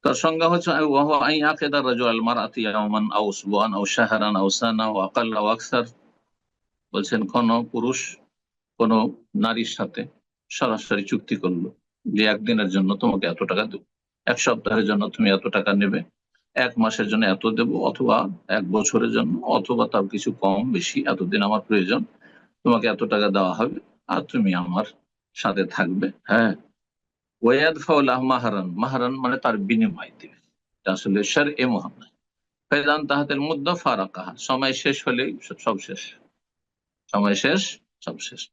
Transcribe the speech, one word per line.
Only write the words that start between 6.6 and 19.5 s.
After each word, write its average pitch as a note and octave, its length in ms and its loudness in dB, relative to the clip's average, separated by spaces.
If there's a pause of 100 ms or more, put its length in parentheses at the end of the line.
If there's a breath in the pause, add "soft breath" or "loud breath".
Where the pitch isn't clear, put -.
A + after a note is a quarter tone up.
বলছেন, G2+ 340 -2
কোন A#2 220 0 (160)
পুরুষ A#2+ 340 -4 (800)
কোন A2+ 120 4 (460)
নারীর A2+ 400 0
সাথে - 260 -6 (480)
সরাসরি A2 540 -2
চুক্তি - 320 -4
করলো F2+ 320 -2 (360)
যে G#2+ 200 0
একদিনের G#2+ 440 2
জন্য F#2+ 280 2
তোমাকে G2 300 0
এত E2+ 160 -4
টাকা F#2+ 220 0
দেবো, - 200 -10 (420)
এক A#2+ 140 0
সপ্তাহের A2+ 460 0
জন্য G2+ 220 0
তুমি G#2 220 2
এত G2 160 2
টাকা G2+ 260 0
নেবে, G2+ 280 2 (540)
এক B2 240 0
মাসের A2 300 0
জন্য G#2+ 180 2
এত F#2+ 200 0
দেবো, A2+ 280 0 (100)
অথবা A#2 440 2 (200)
এক F#2+ 240 -2
বছরের A2 400 2
জন্য, - 340 0
অথবা A#2 420 0